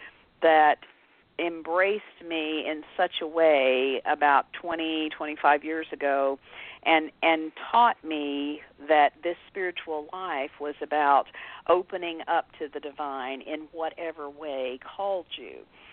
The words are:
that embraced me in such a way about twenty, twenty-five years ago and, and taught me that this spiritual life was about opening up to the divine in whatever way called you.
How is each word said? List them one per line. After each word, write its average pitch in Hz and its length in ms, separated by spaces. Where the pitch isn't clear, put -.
that 156 380
embraced 170 640
me 156 420
in 151 140
such 180 240
a 165 60
way 135 800
about 147 460
twenty, 160 560
twenty-five 147 460
years 160 300
ago 139 440
and, 156 260
and 160 300
taught 233 320
me 147 560
that 147 220
this 131 140
spiritual 165 640
life 170 480
was 147 220
about 143 440
opening 175 580
up 170 200
to 156 160
the 147 80
divine 135 600
in 156 300
whatever 160 580
way 135 500
called 196 280
you. 78 220